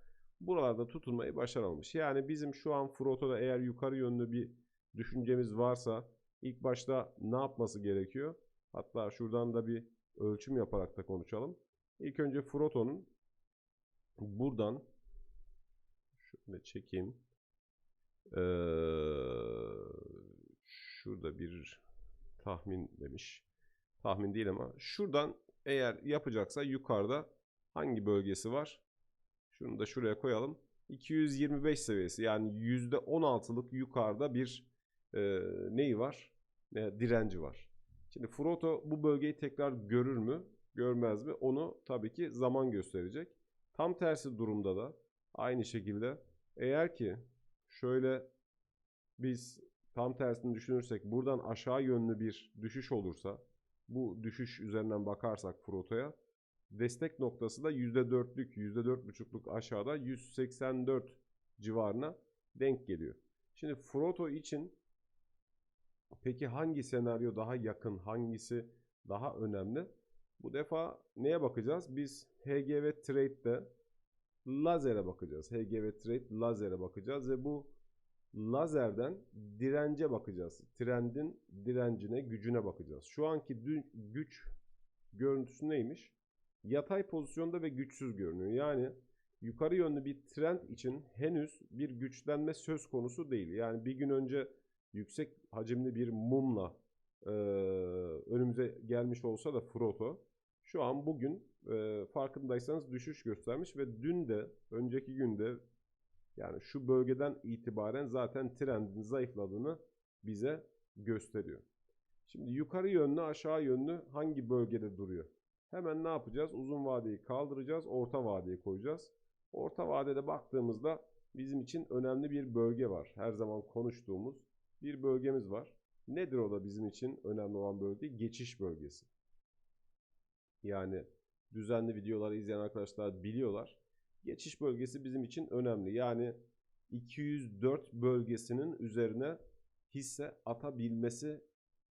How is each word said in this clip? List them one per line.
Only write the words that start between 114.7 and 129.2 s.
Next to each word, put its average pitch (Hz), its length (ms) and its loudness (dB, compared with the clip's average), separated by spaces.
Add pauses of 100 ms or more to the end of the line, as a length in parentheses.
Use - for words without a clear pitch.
duruyor? 92 280 -4 (460)
Hemen 160 320 -2
ne 165 40 0
yapacağız? 156 460 0
Uzun 139 320 -2
vadeyi 113 380 0
kaldıracağız, 139 640 -2
orta 127 380 2
vadeyi 92 360 0
koyacağız. 117 500 -4 (400)
Orta 165 360 -2
vadede 139 400 2
baktığımızda 135 720 0 (340)
bizim 135 260 -2
için 156 280 -4
önemli 131 420 2
bir 135 240 -2
bölge 117 340 4
var. 85 260 -2
Her 107 160 0
zaman 107 300 -2
konuştuğumuz 117 840 -4 (380)
bir 143 220 -6
bölgemiz 131 480 2
var. 113 220 -6 (340)
Nedir 143 300 -2
o 107 140 2
da 101 120 -2
bizim 104 240 -4
için 127 360 -4
önemli 104 340 -2
olan 101 240 0
bölge? 101 260 -2
Geçiş 120 520 -6
bölgesi. 80 460 -6 (1600)